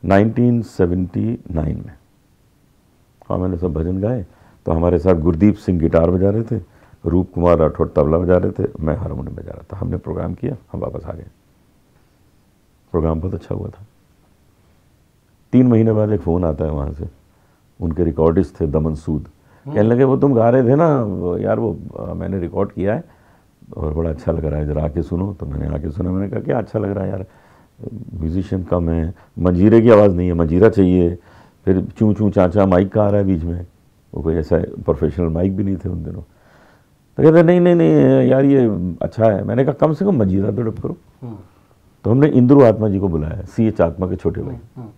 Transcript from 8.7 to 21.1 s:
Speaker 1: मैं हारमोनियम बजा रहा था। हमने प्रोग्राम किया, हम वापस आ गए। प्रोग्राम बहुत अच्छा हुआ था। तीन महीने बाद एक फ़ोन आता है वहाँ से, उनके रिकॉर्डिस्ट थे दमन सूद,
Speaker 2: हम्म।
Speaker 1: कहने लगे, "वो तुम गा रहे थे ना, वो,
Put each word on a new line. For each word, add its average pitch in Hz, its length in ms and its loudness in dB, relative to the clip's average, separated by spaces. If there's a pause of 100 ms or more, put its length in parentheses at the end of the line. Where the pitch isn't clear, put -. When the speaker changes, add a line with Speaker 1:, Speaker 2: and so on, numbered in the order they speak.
Speaker 1:
मैं 78 160 -2
हारमोनियम - 400 -10
बजा - 160 -14
रहा - 120 -18 (100)
था। 95 40 -14
हमने 87 200 -6
प्रोग्राम 87 360 -8
किया, - 240 -8 (140)
हम - 80 -10
वापस - 260 -10
आ - 80 -12
गए। 85 140 -16 (1600)
प्रोग्राम 80 300 0
बहुत 92 120 -8
अच्छा 92 220 -10
हुआ 98 140 -10
था। 104 180 -20 (1600)
तीन 127 160 4
महीने 113 240 4
बाद 107 200 0
एक 104 100 -2
फ़ोन 87 240 -2
आता 78 200 -2
है 76 60 -4
वहाँ 73 220 -6
से, 76 140 -12 (760)
उनके 82 220 -2
रिकॉर्डिस्ट 82 580 0
थे 82 60 -2
दमन 78 280 -2
सूद, 76 320 -6 (380)
Speaker 2:
हम्म। 143 100 -10
Speaker 1:
कहने 107 140 2
लगे, 120 140 2
"वो 131 140 2
तुम 139 160 0
गा 113 160 2
रहे 127 140 2
थे 120 120 2
ना, 147 280 2
वो, 92 340 -4